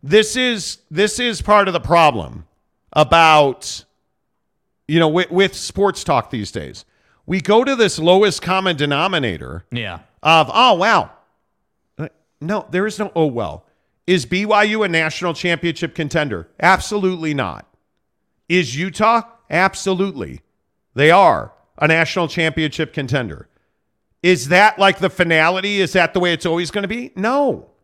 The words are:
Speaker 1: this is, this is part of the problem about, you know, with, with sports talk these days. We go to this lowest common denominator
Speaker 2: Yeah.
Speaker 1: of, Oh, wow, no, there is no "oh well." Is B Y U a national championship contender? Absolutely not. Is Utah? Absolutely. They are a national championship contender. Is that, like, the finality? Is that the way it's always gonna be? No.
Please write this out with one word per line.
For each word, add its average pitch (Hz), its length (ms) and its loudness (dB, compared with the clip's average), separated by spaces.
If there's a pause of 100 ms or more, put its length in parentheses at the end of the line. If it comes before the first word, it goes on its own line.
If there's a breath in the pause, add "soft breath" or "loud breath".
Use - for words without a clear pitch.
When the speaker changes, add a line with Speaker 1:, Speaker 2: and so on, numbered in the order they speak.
Speaker 1:
this 214 340 2
is, 240 420 -2 (120)
this 208 300 -2
is 233 220 -4
part 202 260 4
of 180 60 -4
the - 60 0
problem 123 640 2 (460)
about, 151 920 2 (1040)
you 156 100 2
know, 165 100 4
with, 170 220 0
with 185 240 2
sports - 500 -4
talk 135 260 -2
these 107 200 -6
days. 71 340 -12 (420)
We 185 140 -2
go 226 240 4
to 269 120 0
this 214 220 0
lowest 185 420 2
common 185 360 -2
denominator 139 920 -4
Speaker 2:
Yeah. 104 300 -10 (220)
Speaker 1:
of, 160 300 4
Oh, 233 220 4
wow, 185 360 0 (1300)
no, 185 300 -6
there 185 160 -2
is 214 120 -8
no 202 180 -4
"oh 160 100 2
well." 107 380 -6 (420)
Is 175 200 2
B 190 200 -2
Y 208 180 4
U 214 180 0
a 202 60 0
national 160 460 -2
championship 170 600 -4
contender? 143 540 -4 (120)
Absolutely 180 720 0
not. 92 320 -6 (840)
Is 165 280 -2
Utah? 214 460 0 (280)
Absolutely. 180 920 -2 (540)
They 147 160 4
are 160 420 4 (260)
a 151 100 0
national 165 400 0
championship 160 640 -4
contender. 127 560 -6 (760)
Is 170 260 2
that, 196 300 4
like, 196 200 2
the 185 120 0
finality? 180 680 0
Is 175 140 0
that 170 200 2
the 185 60 0
way 175 120 0
it's 165 140 -4
always 165 240 -4
gonna 196 180 -6
be? 240 280 -10
No. 254 540 -2 (140)